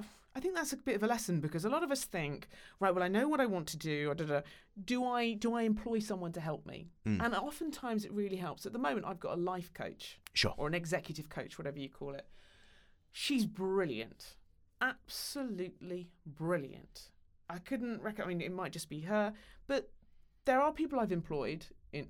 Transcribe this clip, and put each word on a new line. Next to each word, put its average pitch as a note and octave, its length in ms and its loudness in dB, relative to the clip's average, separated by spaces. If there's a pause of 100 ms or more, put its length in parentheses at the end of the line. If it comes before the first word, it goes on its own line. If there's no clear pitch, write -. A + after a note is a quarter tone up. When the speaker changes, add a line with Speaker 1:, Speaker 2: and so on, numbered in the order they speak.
(340)
Speaker 1:
I C4+ 60 -8
think F4+ 160 0
that's D#4+ 160 0
a C#4 60 -2
bit B3 180 2
of G3+ 80 0
a A3 40 6
lesson, F#3+ 340 2
because D#3+ 240 0
a G#3+ 40 2
lot C4 140 2
of C#4+ 80 2
us C4+ 140 0
think, D3 420 -4 (320)
"Right, F#3+ 160 6
well, F3+ 80 4
I F3+ 60 4
know A3+ 180 6
what D4+ 140 4
I B3+ 40 6
want F3+ 240 0
to D#3 80 -4
do, D3 360 2
da, - 0 -
da, D3 260 2
da. - 20 -2 (440)
Do B3 200 2
I, A#3+ 280 2
do A#3 220 2
I A#3 80 2
employ A3 360 4
someone F#3 340 -2
to F3 60 -4
help D#3 260 -4
me?" - 220 -10 (180)
Speaker 2:
Mm. G#2+ 160 4
Speaker 1:
And A#3 140 2
oftentimes B3 720 -2
it - 80 -10
really G3+ 240 0
helps. D#3+ 280 -6
At G3+ 60 -8
the A#3+ 80 -4
moment, C4 280 0
I've F3 120 -6
got - 180 -2
a F3 40 0
life F3+ 320 -2
coach. - 480 -10 (140)
Speaker 2:
Sure. - 200 4
Speaker 1:
Or C#3+ 120 -2
an D#3+ 60 -2
executive E3 540 -2
coach, C#3 300 -8
whatever D3+ 220 -4
you C3+ 100 -6
call C#3+ 240 -8
it. - 160 -12 (840)
She's B3+ 340 2
brilliant. F3 920 -2 (720)
Absolutely F3+ 1000 -6 (160)
brilliant. D#3+ 840 -4 (380)
I F3 100 -6
couldn't A#3 420 -4
rec-, G#3+ 180 -4
I G3+ 60 -2
mean, F3 160 0
it E3+ 100 -2
might F3+ 220 -4
just - 160 -8
be D3+ 120 -6
her, G#3 320 2 (340)
but C#4 220 2 (560)
there C4 160 8
are D4+ 100 6
people D4 280 0
I've G3+ 120 2
employed, D#3 540 -2 (280)
in, D3 160 -4